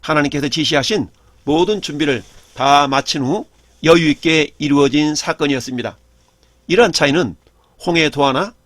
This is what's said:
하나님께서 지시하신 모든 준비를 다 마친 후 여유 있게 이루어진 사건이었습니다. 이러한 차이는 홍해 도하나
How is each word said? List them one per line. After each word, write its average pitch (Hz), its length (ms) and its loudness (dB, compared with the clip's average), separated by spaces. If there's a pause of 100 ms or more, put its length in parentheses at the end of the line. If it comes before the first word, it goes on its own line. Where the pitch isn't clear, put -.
하나님께서 147 480 -2
지시하신 151 600 -2 (360)
모든 180 360 0
준비를 143 420 -4 (320)
다 139 340 2
마친 135 340 -2
후 160 240 -4 (380)
여유 165 260 6
있게 160 480 0
이루어진 143 560 0
사건이었습니다. 131 840 -4 (680)
이러한 196 260 2
차이는 147 440 0 (500)
홍해 165 220 2
도하나 139 460 -2 (120)